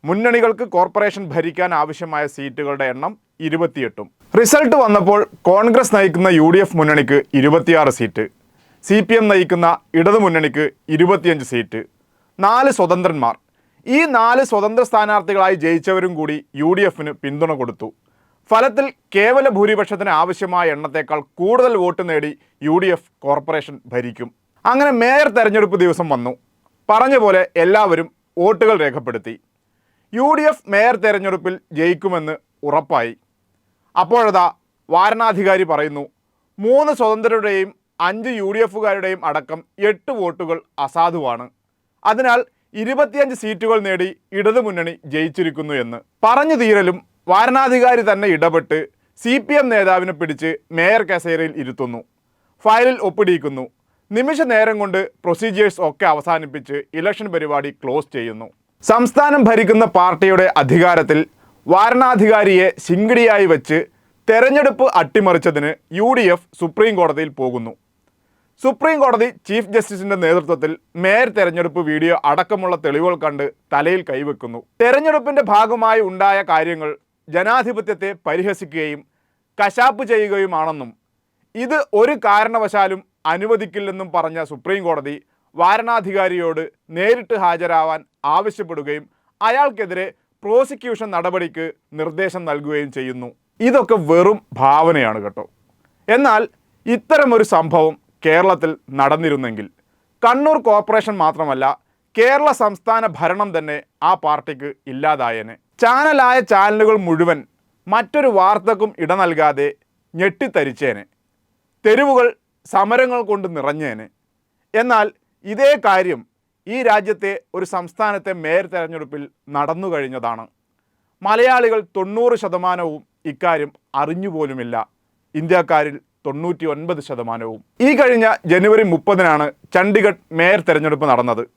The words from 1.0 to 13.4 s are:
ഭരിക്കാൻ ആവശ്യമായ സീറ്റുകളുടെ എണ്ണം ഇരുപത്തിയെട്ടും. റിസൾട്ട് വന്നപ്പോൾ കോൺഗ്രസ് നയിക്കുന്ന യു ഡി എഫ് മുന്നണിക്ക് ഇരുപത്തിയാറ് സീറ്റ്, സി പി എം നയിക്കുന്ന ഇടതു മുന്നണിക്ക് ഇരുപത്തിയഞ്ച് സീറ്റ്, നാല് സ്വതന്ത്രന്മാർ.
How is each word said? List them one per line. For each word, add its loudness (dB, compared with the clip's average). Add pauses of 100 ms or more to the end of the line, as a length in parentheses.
ഭരിക്കാൻ -2 (100)
ആവശ്യമായ -6 (120)
സീറ്റുകളുടെ -6
എണ്ണം -8 (360)
ഇരുപത്തിയെട്ടും. -4 (320)
റിസൾട്ട് 4
വന്നപ്പോൾ 4 (300)
കോൺഗ്രസ് 4
നയിക്കുന്ന 2
യു 6
ഡി 6
എഫ് -4
മുന്നണിക്ക് 4 (200)
ഇരുപത്തിയാറ് 4
സീറ്റ്, -4 (580)
സി 2 (120)
പി 2
എം 2
നയിക്കുന്ന 2 (300)
ഇടതു 4
മുന്നണിക്ക് 0 (300)
ഇരുപത്തിയഞ്ച് 2
സീറ്റ്, -6 (640)
നാല് 4
സ്വതന്ത്രന്മാർ. 0 (520)